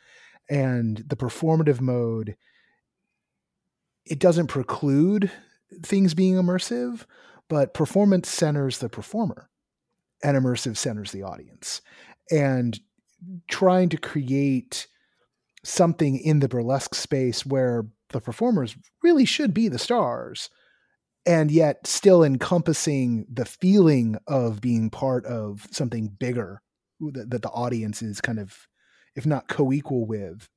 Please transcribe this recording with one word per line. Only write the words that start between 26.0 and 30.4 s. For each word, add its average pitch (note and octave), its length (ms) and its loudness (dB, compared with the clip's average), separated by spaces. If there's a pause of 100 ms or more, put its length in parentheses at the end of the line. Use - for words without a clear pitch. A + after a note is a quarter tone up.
bigger G2+ 520 -6 (400)
that, C3 300 -10
that A#2+ 100 -4
the - 80 -8
audience A#2 540 -6
is G#2+ 180 -8
kind A2+ 180 -6
of, - 300 -16 (480)
if B2 80 -6
not D3 240 -2
co-equal C3+ 580 -2
with, G2+ 500 -10